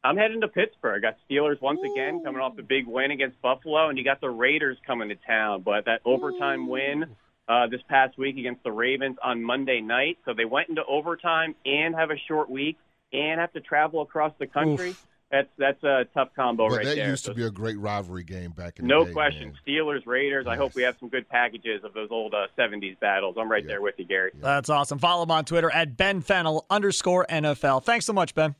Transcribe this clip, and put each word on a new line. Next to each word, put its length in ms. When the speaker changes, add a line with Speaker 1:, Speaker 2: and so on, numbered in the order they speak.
Speaker 1:
I'm 120
heading 260
to 60
Pittsburgh. 540
Got 160
Steelers 320
once 220
again 400
coming 180
off 140
the 80
big 240
win 240
against 300
Buffalo, 480
and 80
you 60
got 180
the 80
Raiders 480
coming 220
to 60
town. 460
But 240
that 200
overtime 640
Speaker 2:
Ooh. 40
Speaker 1:
win, 340
uh, 180
this 220
past 280
week 200
against 260
the 80
Ravens 500
on 220
Monday 380
night. 420
So 100
they 120
went 240
into 160
overtime 680
and 300
have 160
a 60
short 220
week 280
and 300
have 120
to 60
travel 420
across 380
the 80
country. 440
Speaker 2:
Oof. 140
Speaker 1:
That's, 260
that's 260
a 300
tough 220
combo 340
Speaker 3:
But 80
Speaker 1:
right 80
Speaker 3:
that 100
Speaker 1:
there. 140
Speaker 3:
used 160
to 60
Speaker 1:
So 40
Speaker 3:
be 80
a 80
great 260
rivalry 460
game 280
back 280
in 80
Speaker 1:
no 140
Speaker 3:
the 60
day, 60
Speaker 1:
question. 360
Speaker 3:
man. 80
Speaker 1:
Steelers, 400
Raiders, 400
I 80
hope 200
we 80
Speaker 3:
Yes. 100
Speaker 1:
have 80
some 80
good 200
packages 540
of 100
those 160
old, 240
uh, 220
seventies 460
battles. 360
I'm 140
right 120
Speaker 3:
Yeah. 40
Speaker 1:
there 140
with 180
you, 60
Gary. 280
Speaker 3:
Yeah. 80
Speaker 2:
That's 280
awesome. 280
Follow 260
him 80
on 140
Twitter 240
at 280
Ben 240
Fennell 480
underscore 600
N 160
F 180
L. 180
Thanks 240
so 80
much, 200
Ben. 260